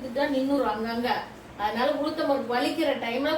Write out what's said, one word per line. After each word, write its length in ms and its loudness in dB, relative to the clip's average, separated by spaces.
திட்டா 220 -2
நின்னுரும் 380 2
அங்கங்க. 360 -2
அதனால 260 2
உளுத்தம் 300 0
பருப்பு 240 0
வலிக்கிற 360 2
டைம்ல 320 0